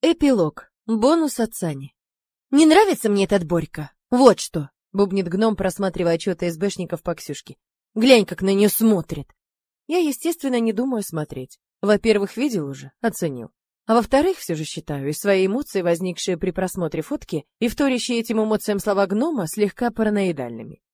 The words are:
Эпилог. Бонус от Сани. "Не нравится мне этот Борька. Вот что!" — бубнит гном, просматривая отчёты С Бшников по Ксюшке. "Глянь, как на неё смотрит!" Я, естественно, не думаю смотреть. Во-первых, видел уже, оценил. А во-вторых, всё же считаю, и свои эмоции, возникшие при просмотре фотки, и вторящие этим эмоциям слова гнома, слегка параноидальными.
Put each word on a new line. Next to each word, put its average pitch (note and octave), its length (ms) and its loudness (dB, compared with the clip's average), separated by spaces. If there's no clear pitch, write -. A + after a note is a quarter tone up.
Эпилог. B3 580 0
Бонус C4+ 540 2
от - 160 -2
Сани. C#3+ 400 -8
"Не D4+ 160 6
нравится D#4+ 420 6
мне G3+ 140 2
этот F3+ 220 2
Борька. D#3 480 -4
Вот B3 280 8
что!" — D3 300 -8
бубнит G3 340 0
гном, G#3 280 0
просматривая F#3 580 -2
отчёты F3 380 -4
С E3 80 -10
Бшников F3+ 420 -6
по E3+ 140 -6
Ксюшке. - 400 -14
"Глянь, A3+ 320 6
как F3+ 160 -8
на F#3+ 100 2
неё G3+ 160 4
смотрит!" G3 560 0
Я, D#4+ 100 -2
естественно, D4 600 -2
не A3+ 120 0
думаю A#3+ 300 -2
смотреть. D3+ 560 -8
Во-первых, G3+ 560 2
видел A3 300 -2
уже, C3+ 240 -14
оценил. D3 480 -4
А A3+ 80 4
во-вторых, C#4+ 420 2
всё - 160 -8
же D#3 120 -6
считаю, C#3+ 440 -8
и D3+ 40 -4
свои F#3+ 340 2
эмоции, G#3 340 -4
возникшие F3 560 -2
при F3+ 140 -4
просмотре F3 500 -4
фотки, - 440 -8
и A3+ 100 -2
вторящие B3 520 -2
этим A3 200 -2
эмоциям G#3+ 380 -2
слова G3 300 0
гнома, A3 400 -2
слегка G#3 420 -2
параноидальными. D#3 960 -4